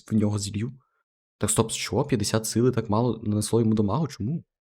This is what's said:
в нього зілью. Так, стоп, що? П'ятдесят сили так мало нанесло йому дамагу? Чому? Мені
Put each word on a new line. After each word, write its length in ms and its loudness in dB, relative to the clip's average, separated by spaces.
в 20 -4
нього 260 2
зілью. 340 -6
Так, 120 -2
стоп, 220 2
що? 320 -2
П'ятдесят 420 0
сили 260 2
так 180 -2
мало 340 0
нанесло 360 0
йому 140 4
дамагу? 340 0
Чому? 240 -6
Мені 120 -6